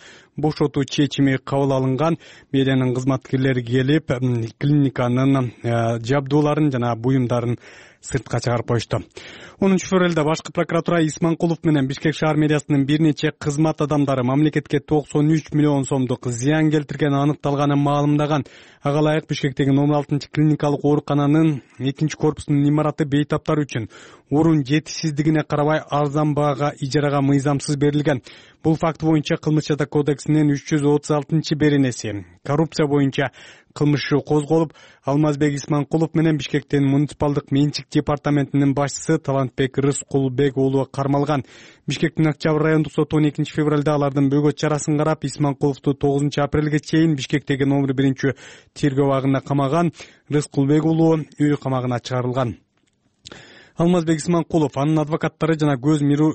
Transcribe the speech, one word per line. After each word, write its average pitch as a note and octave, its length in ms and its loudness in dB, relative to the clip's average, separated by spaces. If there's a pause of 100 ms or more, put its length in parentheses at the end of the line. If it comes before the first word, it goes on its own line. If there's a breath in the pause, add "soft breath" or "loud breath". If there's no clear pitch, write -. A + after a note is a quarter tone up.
(340 loud breath)
бошотуу D3 540 -2
чечими C#3 480 0
кабыл C#3 380 -2
алынган. C3 420 0 (360 loud breath)
Мэриянын C3 420 2
кызматкерлери C3 680 -2
келип, C3 520 0
м, B2 340 -2 (120)
клиниканын, C3 960 0 (100)
э, A#2 380 -2
жабдууларын C#3+ 720 0
жана A#2+ 240 -2
буюмдарын A#2+ 640 0 (420 loud breath)
сыртка - 400 -6
чыгарып A#2+ 260 -2
коюшту. A#2 360 -2 (580 loud breath)
Онунчу F#3+ 280 2
февралда F3 360 2
Башкы D#3 300 -4
прокуратура E3+ 500 0
Исманкулов E3 600 -2
менен D3+ 220 2
Бишкек C#3 300 -2
шаар D#3 220 0
мэриясынын D3 480 0
бир D3+ 160 0
нече D3+ 360 0
кызмат D#3 440 0
адамдары C#3+ 420 0
мамлекетке C#3+ 560 0
токсон D3+ 480 0
үч D#3 240 0
миллион D3 320 2
сомдук B2+ 440 -2
зыян D3+ 420 0
келтирген D3 420 -2
аныкталганын C#3+ 680 0
маалымдаган. D3 680 0 (360 loud breath)
Ага C#3+ 180 0
ылайык, D3+ 280 0
Бишкектеги C#3 400 -2
номер C#3+ 280 2
алтынчы C#3+ 360 -4
клиникалык D3+ 500 0
оорукананын D3 800 2 (160)
экинчи C#3 380 -4
корпусунун D3 500 0
имараты D3+ 380 0
бейтаптар D3 540 -2
үчүн C3 320 -4 (400 loud breath)
орун D#3 340 2
жетишсиздигине D3+ 800 -2
карабай D3+ 460 -2
арзан D3 440 0
баага C#3+ 460 -2
ижарага C#3+ 400 0
мыйзамсыз C#3+ 560 0
берилген. D3 460 0 (420 loud breath)
Бул D#3 120 2
факт D#3+ 260 -4
боюнча D#3+ 340 2
Кылмыш D#3 300 0
жаза D3+ 180 2
кодексинин D3 680 2
үч C#3+ 200 -4
жүз D3 140 2
отуз D3 240 2
алтынчы D3+ 440 -2
беренеси, C3+ 680 0 (200)
коррупция D3+ 420 0
боюнча C#3 460 0 (420 loud breath)
кылмышы D3 460 0
козголуп, D3+ 520 0 (320 loud breath)
Алмазбек D3 500 0
Исманкулов D3 600 -2
менен D#3 220 2
Бишкектин C#3 480 -2
муниципалдык C#3+ 680 -2
менчик C#3 380 0
департаментинин C#3+ 840 0
башчысы C#3+ 440 -2
Талантбек C3+ 600 -2
Рыскулбек C3+ 760 0
уулу C3+ 280 2
кармалган. C#3 600 -2 (420 loud breath)
Бишкектин D#3 420 0
Октябрь D3+ 340 0
райондук D#3 300 0
соту D#3 240 0
он D3+ 120 4
экинчи C#3+ 260 -4
февралда D3 400 0
алардын C#3+ 340 2
бөгөт D3 280 2
чарасын D3+ 420 -2
карап, D3+ 260 -2
Исманкуловду C#3+ 720 -2
тогузунчу C#3+ 480 0
апрелге D3+ 380 -2
чейин D#3+ 340 2
Бишкектеги C#3 500 -2
номер C#3 300 0
биринчи C3+ 400 0 (400 loud breath)
тергөө C#3 320 0
абагына C3+ 340 0
камаган. C#3+ 520 0 (360 loud breath)
Рыскулбек C#3+ 560 0
уулу D#3+ 400 2 (140)
үй D3 180 2
камагына B2+ 440 -4
чыгарылган. B2 580 -4 (1160 loud breath)
Алмазбек E3 420 2
Исманкулов, D#3+ 580 -2
анын D3+ 220 0
адвокаттары D#3 600 -2
жана D3 220 0
көз D3 240 2
миру-, D3 300 2